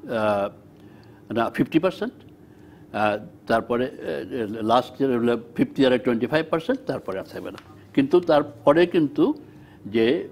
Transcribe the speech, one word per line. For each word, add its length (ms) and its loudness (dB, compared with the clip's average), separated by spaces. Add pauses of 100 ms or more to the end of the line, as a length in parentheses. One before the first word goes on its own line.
(120)
আহ, 1200 -6
না 160 0
ফিফটি 300 0
পার্সেন্ট, 340 -2 (840)
আহ, 220 0 (300)
তারপরে, 380 0
আহ, 800 -8
লাস্ট 380 0
ইয়ার 180 0
হলো 200 0 (160)
ফিফথ 240 -2
ইয়ারে 180 4
টোয়েন্টি 300 0
ফাইভ 220 0
পার্সেন্ট, 360 -2
তারপরে 340 -6
আর 60 -10
থাকবে 260 -12
না। 60 -16 (360)
কিন্তু 260 4
তারপরে 680 4
কিন্তু 480 0 (520)
যে 460 2